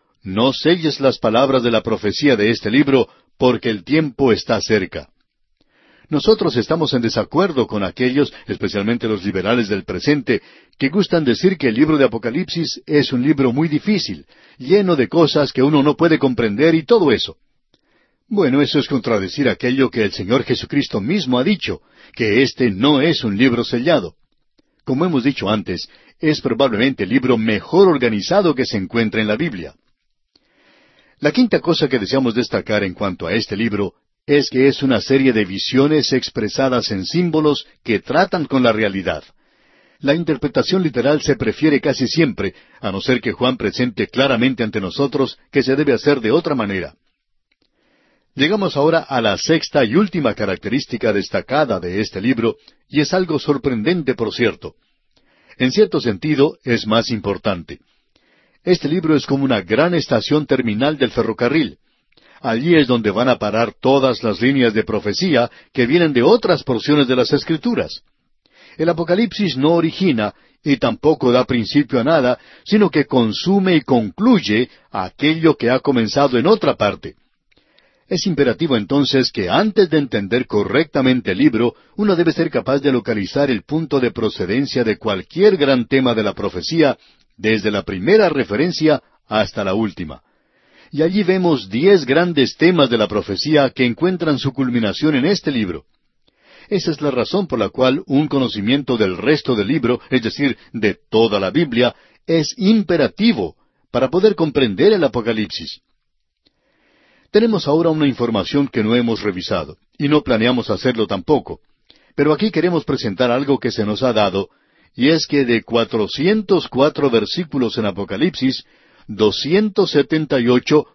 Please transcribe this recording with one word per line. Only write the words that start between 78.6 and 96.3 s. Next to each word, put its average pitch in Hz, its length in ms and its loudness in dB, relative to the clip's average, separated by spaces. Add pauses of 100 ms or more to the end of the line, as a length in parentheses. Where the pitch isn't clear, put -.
entonces 131 560 0
que 92 180 -4
antes 190 400 2
de 160 80 0
entender 117 480 -2
correctamente 127 840 0
el 90 60 -4
libro, 120 380 2 (200)
uno 202 200 0
debe 165 180 2
ser 165 160 -2
capaz 135 300 -2
de 139 120 0
localizar 120 580 -2
el 110 140 -2
punto 147 360 -4
de 120 120 0
procedencia 113 720 -2
de 107 140 -2
cualquier 160 600 0
gran 135 300 2
tema 131 260 2
de 107 100 0
la 98 100 -2
profecía, 107 640 -2 (400)
desde 107 340 0
la 101 120 -2
primera 165 460 2
referencia 143 720 0 (260)
hasta 107 360 -2
la 95 100 -2
última. 92 500 -6 (680)
Y 147 120 0
allí 185 200 2
vemos 165 460 0
diez 156 360 4
grandes 147 520 2
temas 160 320 4
de 117 80 0
la 104 100 2
profecía 127 640 0
que 127 160 0
encuentran 156 540 0
su 135 120 -4
culminación 123 640 0
en 127 100 0
este 185 240 0
libro. 98 360 -4 (840)